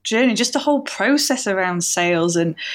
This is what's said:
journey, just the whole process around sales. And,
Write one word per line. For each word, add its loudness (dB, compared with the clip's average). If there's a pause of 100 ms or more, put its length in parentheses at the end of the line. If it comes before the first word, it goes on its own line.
journey, 2
just 0
the 0
whole 0
process 0
around 0
sales. 0
And, 0 (200)